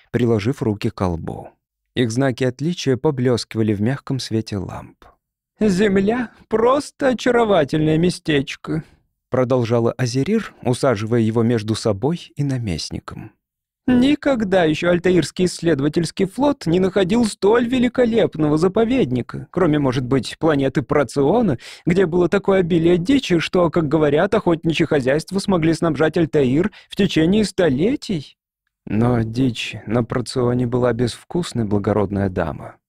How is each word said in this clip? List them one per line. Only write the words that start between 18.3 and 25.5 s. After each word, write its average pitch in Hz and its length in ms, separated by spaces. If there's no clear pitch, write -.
заповедника, 180 960
кроме, 151 280
может 131 260
быть, 123 320
планеты 139 460
Проциона, 147 720
где 180 200
было 175 240
такое 196 300
обилие 170 380
дичи, 185 420
что, 175 300
как 160 180
говорят, 156 480
охотничьи 165 500
хозяйства 147 540
смогли 165 340